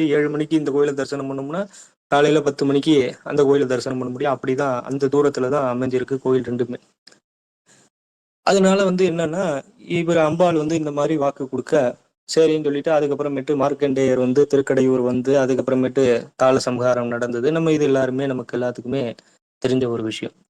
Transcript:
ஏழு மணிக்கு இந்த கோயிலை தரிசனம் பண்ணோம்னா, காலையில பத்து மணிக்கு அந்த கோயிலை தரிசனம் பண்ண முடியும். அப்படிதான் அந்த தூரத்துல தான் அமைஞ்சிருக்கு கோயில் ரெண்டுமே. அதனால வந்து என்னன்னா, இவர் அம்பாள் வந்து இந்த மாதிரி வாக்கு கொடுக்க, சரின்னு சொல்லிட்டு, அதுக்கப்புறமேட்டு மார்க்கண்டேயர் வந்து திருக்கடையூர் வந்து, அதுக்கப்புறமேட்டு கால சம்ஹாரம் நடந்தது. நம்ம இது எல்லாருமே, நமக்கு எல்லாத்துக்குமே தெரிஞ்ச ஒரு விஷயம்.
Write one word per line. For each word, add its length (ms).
ஏழு 240
மணிக்கு 260
இந்த 140
கோயிலை 240
தரிசனம் 360
பண்ணோம்னா, 320
காலையில 280
பத்து 240
மணிக்கு 300
அந்த 200
கோயிலை 240
தரிசனம் 300
பண்ண 140
முடியும். 220
அப்படிதான் 480
அந்த 260
தூரத்துல 400
தான் 200
அமைஞ்சிருக்கு 500
கோயில் 300
ரெண்டுமே. 300
அதனால 380
வந்து 220
என்னன்னா, 360
இவர் 300
அம்பாள் 380
வந்து 200
இந்த 140
மாதிரி 260
வாக்கு 320
கொடுக்க, 260
சரின்னு 360
சொல்லிட்டு, 260
அதுக்கப்புறமேட்டு 680
மார்க்கண்டேயர் 600
வந்து 280
திருக்கடையூர் 560
வந்து, 360
அதுக்கப்புறமேட்டு 640
கால 220
சம்ஹாரம் 480
நடந்தது. 460
நம்ம 200
இது 120
எல்லாருமே, 420
நமக்கு 300
எல்லாத்துக்குமே 460
தெரிஞ்ச 260
ஒரு 140
விஷயம். 320